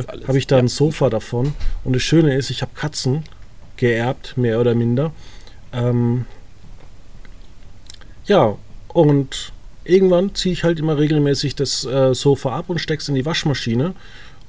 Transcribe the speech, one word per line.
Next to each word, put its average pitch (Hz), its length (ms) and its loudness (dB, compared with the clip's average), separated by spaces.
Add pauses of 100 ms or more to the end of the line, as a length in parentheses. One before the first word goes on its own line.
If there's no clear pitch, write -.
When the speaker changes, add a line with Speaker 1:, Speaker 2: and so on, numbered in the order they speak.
Speaker 1:
da, - 60 -16
Speaker 2:
als - 60 -10
alles. - 100 -14
Speaker 1:
hab 135 80 4
ich 131 100 2
da 139 100 6
Speaker 2:
Ja. 123 60 6
Speaker 1:
ein 123 60 4
Sofa 143 420 2
davon. 120 440 -2 (300)
Und 127 100 0
das 123 80 0
Schöne 156 320 4
ist, 131 160 -2
ich 127 120 -6
hab - 120 -8
Katzen 151 500 -2 (520)
geerbt, 120 600 0
mehr 120 240 2
oder 120 140 4
minder. 120 380 2 (600)
Ähm, 120 540 0 (2000)
ja, 131 300 6 (320)
und 147 640 2 (320)
irgendwann 185 500 6
zieh 185 180 0
ich 165 120 -4
halt 170 140 2
immer 156 200 0
regelmäßig 147 580 2
das, - 280 -2
äh, 131 300 4
Sofa 135 420 2
ab 170 140 -6
und 170 80 -2
steck's 151 300 -4
in 143 60 0
die 131 120 0
Waschmaschine. 147 680 0 (540)